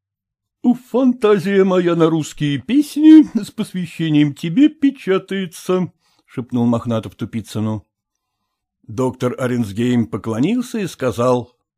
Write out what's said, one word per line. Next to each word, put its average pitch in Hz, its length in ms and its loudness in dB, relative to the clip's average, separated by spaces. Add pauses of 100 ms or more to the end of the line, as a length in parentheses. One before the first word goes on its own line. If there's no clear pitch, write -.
(880)
«Фантазия 208 760 0
моя 180 320 0
на 165 140 4
русские 151 480 -4
песни 294 680 6 (160)
с 208 120 -8
посвящением 160 840 -2
тебе 185 360 2
печатается», — 190 1200 -2 (340)
шепнул 120 400 -4
Мохнатов 113 480 -2
Тупицыну. 107 720 -8 (1000)
Доктор 123 520 -4
Аренсгейм 120 680 -2
поклонился 147 720 -4
и 185 80 -4
сказал: 123 680 -4 (240)